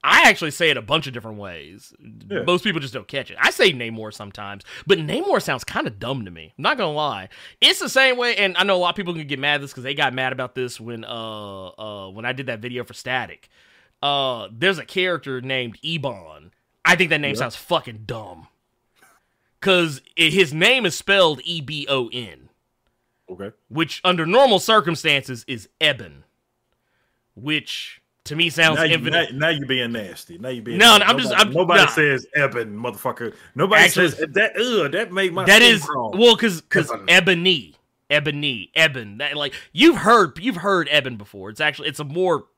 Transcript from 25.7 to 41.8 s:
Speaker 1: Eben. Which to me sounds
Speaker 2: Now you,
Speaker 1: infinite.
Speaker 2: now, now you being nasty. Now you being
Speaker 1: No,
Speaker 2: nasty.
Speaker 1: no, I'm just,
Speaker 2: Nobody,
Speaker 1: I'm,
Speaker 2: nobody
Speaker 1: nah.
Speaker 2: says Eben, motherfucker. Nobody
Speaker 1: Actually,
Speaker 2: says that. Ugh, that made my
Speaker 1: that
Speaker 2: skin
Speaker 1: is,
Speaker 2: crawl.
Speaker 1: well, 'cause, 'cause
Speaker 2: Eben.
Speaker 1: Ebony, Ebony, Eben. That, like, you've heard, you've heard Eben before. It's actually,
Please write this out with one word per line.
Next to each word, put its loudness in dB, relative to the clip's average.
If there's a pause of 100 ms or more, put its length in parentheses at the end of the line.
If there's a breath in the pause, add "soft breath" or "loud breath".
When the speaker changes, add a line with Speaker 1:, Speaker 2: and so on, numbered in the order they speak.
Speaker 1:
Eben. -2 (1120)
Which -6 (320)
to -8
me 2
sounds 4
Speaker 2:
Now 2
you, 4
Speaker 1:
infinite. -2
Speaker 2:
now, 0
now 2
you -2
being -2
nasty. -12
Now -10
you -8
being -6
Speaker 1:
No, 8
Speaker 2:
nasty. 6
Speaker 1:
no, 2
I'm 2
just, -2
Speaker 2:
Nobody, 4
Speaker 1:
I'm, -8
Speaker 2:
nobody 4
Speaker 1:
nah. 6
Speaker 2:
says 0
Eben, -2
motherfucker. -8 (200 loud breath)
Nobody 4
Speaker 1:
Actually, 4
Speaker 2:
says -6
that. 2
Ugh, 0
that -4
made -2
my -4
Speaker 1:
that 8
Speaker 2:
skin 8
Speaker 1:
is, -2
Speaker 2:
crawl. -6
Speaker 1:
well, 6
'cause, 0
'cause 0
Speaker 2:
Eben. -8
Speaker 1:
Ebony, 2 (340)
Ebony, -2
Eben. 0
That, -6
like, -6 (200 loud breath)
you've 6
heard, 4
you've -4
heard 0
Eben 0
before. -16
It's -16
actually, -2